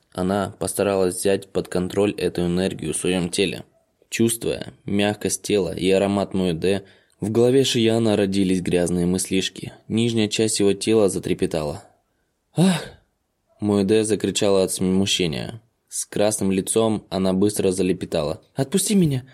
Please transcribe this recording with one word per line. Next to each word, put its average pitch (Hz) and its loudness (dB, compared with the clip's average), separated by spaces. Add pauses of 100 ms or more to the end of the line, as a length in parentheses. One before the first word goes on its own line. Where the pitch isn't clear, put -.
(140)
Она 95 -2
постаралась 95 0
взять 98 -2
под 87 -4
контроль 92 0
эту 87 -2
энергию 87 -2
в - -6
своём 90 -2
теле. - -4 (440)
Чувствуя - -2 (140)
мягкость 101 -2
тела 90 0
и 87 0
аромат 98 0
Муэдэ, 92 0 (360)
в 101 -4
голове 123 4
Шияна 113 2
родились 95 2
грязные 87 0
мыслишки. 92 -2 (160)
Нижняя 113 0
часть 110 -2
его 101 4
тела 101 2
затрепетала. 82 -4 (680)
"Ах!" 175 2 (760)
Муэдэ 104 2
закричала 98 2
от 90 0
смущения. 92 0 (280)
С - -8
красным 104 0
лицом 107 0
она 95 0
быстро 98 2
залепетала. 87 -2 (120)
"Отпусти 196 0
меня! 147 2